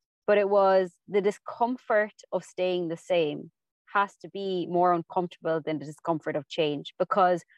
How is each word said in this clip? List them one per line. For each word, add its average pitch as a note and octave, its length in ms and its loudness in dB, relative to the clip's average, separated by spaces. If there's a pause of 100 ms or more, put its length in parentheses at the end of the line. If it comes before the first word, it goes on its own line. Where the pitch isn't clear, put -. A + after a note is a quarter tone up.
(260)
but G#3 120 4
it G3 100 4
was F#3+ 440 4 (160)
the F#3+ 140 0
discomfort G#3+ 880 -2 (200)
of F3+ 120 -4
staying F3+ 440 -4
the E3 80 -6
same E3 540 -2 (440)
has G3+ 240 -2
to F3 100 -18
be F#3+ 400 -4
more F3 240 2
uncomfortable E3+ 720 -4
than D#3 140 -4
the C#3 80 -12
discomfort D#3 500 -6
of C#3+ 120 -8
change, D3 500 -4
because F3+ 460 2 (140)